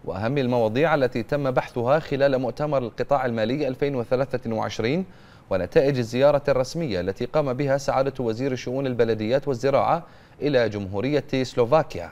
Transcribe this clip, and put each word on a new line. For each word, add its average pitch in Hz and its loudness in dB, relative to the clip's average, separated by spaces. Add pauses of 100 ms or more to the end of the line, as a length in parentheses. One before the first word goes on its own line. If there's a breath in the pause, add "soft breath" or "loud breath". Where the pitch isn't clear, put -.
وأهم 107 -2
المواضيع 123 2
التي 123 0
تم 143 -2
بحثها 131 0
خلال 139 0
مؤتمر 135 -2
القطاع 127 -2
المالي 123 0
ألفين 139 -2
وثلاثة 123 -2
وعشرين، 110 -2 (440 loud breath)
ونتائج 131 2
الزيارة 127 2
الرسمية 131 0
التي 95 -2
قام 143 -2
بها 135 0
سعادة 131 -2
وزير 123 -2
شؤون 131 -4
البلديات 113 0
والزراعة 135 2 (380 loud breath)
إلى 127 2
جمهورية 104 -2
سلوفاكيا 120 0